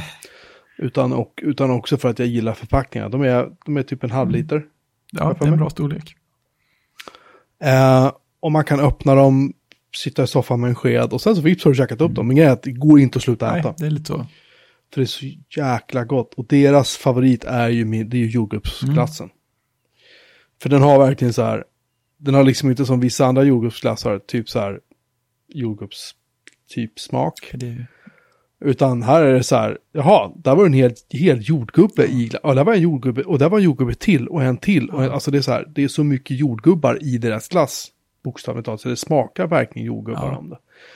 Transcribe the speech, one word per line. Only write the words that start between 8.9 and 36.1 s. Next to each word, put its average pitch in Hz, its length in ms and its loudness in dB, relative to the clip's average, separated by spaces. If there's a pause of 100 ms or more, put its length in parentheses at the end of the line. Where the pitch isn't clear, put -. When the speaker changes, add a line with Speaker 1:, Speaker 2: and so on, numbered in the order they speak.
Speaker 2:
dem, 135 380 4 (440)
sitta - 260 -4
i 127 40 0
soffan 123 340 -2
med 120 80 -2
en 120 60 0
sked 120 380 -2
och 123 80 -4
sen 220 160 2
så 160 60 -2
vips 175 220 2
har 160 60 4
du 131 60 4
käkat 120 240 -2
upp 156 60 0
Speaker 1:
Mm. 110 80 -2
Speaker 2:
dem. 110 120 -4
Men 127 100 2
grejen 151 140 6
är 127 40 4
att - 80 -4
det 135 100 -8
går 143 280 6
inte 131 180 4
att - 40 -6
sluta 113 280 -2
Speaker 1:
Nej, 170 100 -2
Speaker 2:
äta. 135 180 -4
Speaker 1:
det 156 80 -6
är 156 40 -4
lite 151 140 -6
så. - 220 -8 (680)
Speaker 2:
För 143 60 -2
det 131 40 0
är - 20 -2
så - 200 -10 (300)
jäkla 127 480 -4
gott. 120 300 -4
Och 120 140 -12
deras 139 480 4
favorit 127 480 2
är 120 240 -2
ju 117 160 -2
min, 110 240 -4
det 123 80 -6
är - 40 -2
ju 117 100 -2
jordgubbsglassen. 123 960 -4
Speaker 1:
Mm. - 100 -20 (1300)
Speaker 2:
För 135 60 -4
den 135 140 4
har 143 160 8
verkligen 131 340 2
så 120 100 -2
här, 110 220 -4 (540)
den 139 160 -2
har 139 100 6
liksom 135 260 2
inte 127 160 -2
som 123 140 0
vissa 127 260 0
andra 127 180 2
jordgubbsglassar, 117 760 -2
typ 113 300 -8
så - 120 -6
här, 101 200 -8 (760)
jordgubbs-, 107 580 -12 (560)
typ - 320 -10
smak. - 540 -6
Speaker 1:
Det 123 120 -12
är 120 40 -12
ju 123 140 -14 (760)
Speaker 2:
Utan 131 420 0
här 143 200 4
är 135 120 6
det 127 80 4
så 127 140 0
här, 107 220 -2 (140)
jaha, 147 440 2
där - 180 0
var 196 120 6
en 156 60 4
hel, 127 220 4 (160)
hel 127 380 0
jordgubbe 151 580 2
i 120 220 -2
gla-, - 120 -8
och 143 140 0
där 135 100 2
var 226 100 2
en 180 80 2
jordgubbe, 131 400 -2
och 151 160 -2
där 143 100 4
var 208 100 0
en 196 60 4
jordgubbe 127 300 0
till, - 340 0
och 147 140 -4
en 131 140 0
till. 170 340 0
Och 131 120 -2
en, 131 60 0
Speaker 1:
Ja. 131 60 -4
Speaker 2:
alltså 139 160 -6
det 143 80 2
är 135 40 -2
så 131 100 -2
här, 110 120 -2 (100)
det 139 100 -2
är 139 40 0
så 151 160 -2
mycket 139 320 -2